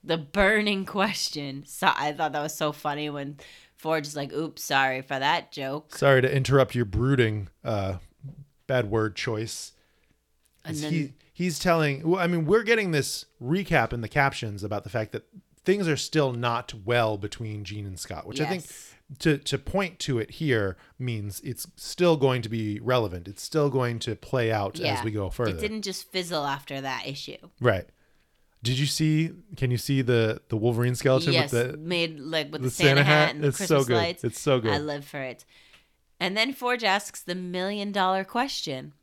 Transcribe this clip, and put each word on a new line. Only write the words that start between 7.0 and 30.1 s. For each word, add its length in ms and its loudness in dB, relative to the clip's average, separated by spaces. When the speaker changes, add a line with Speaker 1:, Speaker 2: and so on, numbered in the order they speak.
Speaker 2:
uh, 320 -2
bad 220 0
word 260 0
choice. 560 -6
Speaker 1:
And 120 -6
Speaker 2:
Is 60 -4
Speaker 1:
then 100 -2
Speaker 2:
he, 220 -2
he's 240 -2
telling, 500 2
well, 140 4
I 60 2
mean, 180 2
we're 180 4
getting 280 2
this 340 -2
recap 520 2
in 80 -4
the 80 -6
captions 540 0
about 200 -4
the 60 -12
fact 240 -4
that 100 -8
things 240 2
are 100 2
still 360 2
not 400 -2
well 320 2
between 460 -8
Jean 220 -8
and 140 -10
Scott, 280 -10
which 140 -6
I 40 2
think 180 -4
Speaker 1:
Yes. 300 -18
Speaker 2:
to, 180 2
to 200 -4
point 420 -4
to 200 -2
it 120 -4
here 440 0
means 460 -6
it's 200 -8
still 400 2
going 240 2
to 80 -8
be 320 -2
relevant. 480 0
It's 120 -14
still 280 0
going 300 0
to 180 -4
play 340 0
out 280 -2
Speaker 1:
Yeah. 160 0
Speaker 2:
as 80 -4
we 80 -2
go 180 -2
further. 280 -2
Speaker 1:
It 40 -6
didn't 220 -6
just 280 -10
fizzle 340 -4
after 360 -6
that 260 -6
issue. 300 -10
Speaker 2:
Right. 260 2
Did 160 0
you 80 0
see, 460 2
can 160 0
you 60 0
see 240 0
the, 480 2